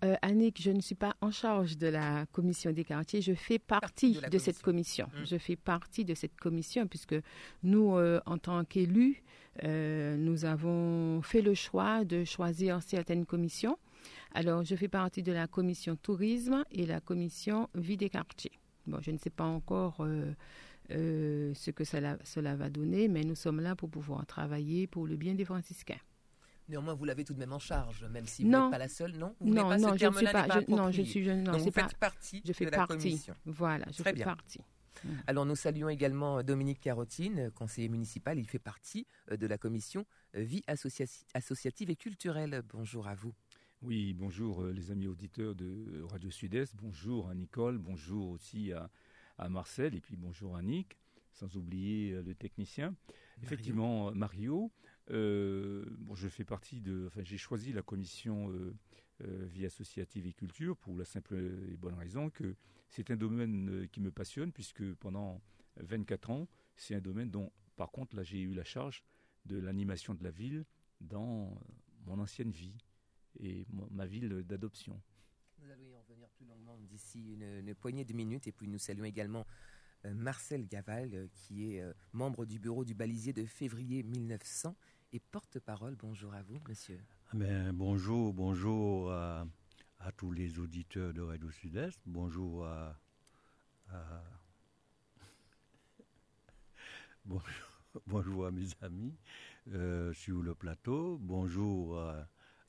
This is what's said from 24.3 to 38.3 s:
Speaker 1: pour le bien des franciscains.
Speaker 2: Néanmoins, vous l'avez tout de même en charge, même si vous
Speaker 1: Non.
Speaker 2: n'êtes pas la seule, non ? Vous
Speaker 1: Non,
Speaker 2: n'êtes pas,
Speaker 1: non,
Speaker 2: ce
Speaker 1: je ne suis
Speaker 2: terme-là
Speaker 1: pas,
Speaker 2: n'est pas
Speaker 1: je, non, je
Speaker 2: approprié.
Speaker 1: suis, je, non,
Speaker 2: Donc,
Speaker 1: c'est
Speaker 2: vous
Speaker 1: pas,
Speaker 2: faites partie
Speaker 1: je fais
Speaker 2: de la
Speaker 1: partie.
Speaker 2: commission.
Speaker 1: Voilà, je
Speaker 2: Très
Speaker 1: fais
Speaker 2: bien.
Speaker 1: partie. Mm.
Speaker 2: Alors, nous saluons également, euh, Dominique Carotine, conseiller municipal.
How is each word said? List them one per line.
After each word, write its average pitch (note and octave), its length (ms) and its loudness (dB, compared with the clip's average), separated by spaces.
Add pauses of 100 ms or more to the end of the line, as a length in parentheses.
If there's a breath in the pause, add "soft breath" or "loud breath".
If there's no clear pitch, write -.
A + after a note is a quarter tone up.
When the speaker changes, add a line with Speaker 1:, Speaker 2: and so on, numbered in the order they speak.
Speaker 1:
pour E3 180 -4
le D#3 120 0
bien F3 180 0
des F#3+ 100 0
franciscains. F3+ 540 -6 (720 soft breath)
Speaker 2:
Néanmoins, D3+ 240 -2
vous C#3+ 100 -4
l'avez C#3+ 220 0
tout D3 80 -6
de C3 60 -4
même C3 120 -4
en C#3 80 -4
charge, B2 460 -2
même A2+ 220 -4
si - 160 -2
vous A3 60 10
Speaker 1:
Non. C4 160 10
Speaker 2:
n'êtes B3+ 60 4
pas C3+ 60 2
la C3 100 -2
seule, E3 300 -4
non ? F#3 240 -4
Vous G#3+ 80 6
Speaker 1:
Non, G#3+ 60 10
Speaker 2:
n'êtes G#3 80 10
pas, G3 140 8
Speaker 1:
non, G#3+ 160 10
Speaker 2:
ce G3 40 6
Speaker 1:
je G#3 80 8
ne G3+ 80 10
suis G3+ 120 6
Speaker 2:
terme-là G3+ 60 8
Speaker 1:
pas, G3+ 120 8
Speaker 2:
n'est - 40 4
pas F#3+ 60 6
Speaker 1:
je, G3+ 180 6
non, G#3+ 60 10
je G3 60 8
Speaker 2:
approprié. F#3 220 4
Speaker 1:
suis, G3 200 2
je, F#3+ 60 4
non, F#3 200 4
Speaker 2:
Donc, D#3+ 80 6
Speaker 1:
c'est D#3+ 60 4
Speaker 2:
vous E3+ 60 4
Speaker 1:
pas, F#3+ 180 6
Speaker 2:
faites - 80 -6
partie G3+ 480 -2
Speaker 1:
je F3 80 2
fais F3 120 0
Speaker 2:
de D#3 40 2
la D3+ 80 4
Speaker 1:
partie. E3+ 200 4
Speaker 2:
commission. D#3 380 2 (100)
Speaker 1:
Voilà, D#3+ 460 2
je - 60 -10
Speaker 2:
Très F#3 140 2
Speaker 1:
fais - 40 2
Speaker 2:
bien. A2+ 100 0
Speaker 1:
partie. - 360 -4 (420 loud breath)
Mm. - 60 -6 (180 loud breath)
Speaker 2:
Alors, C#3 180 4
nous D3 120 2
saluons D#3 320 0
également, C#3 480 2
euh, B2 60 2
Dominique C#3 360 2
Carotine, C3 720 -2
conseiller A2+ 380 -4
municipal. A#2 500 -2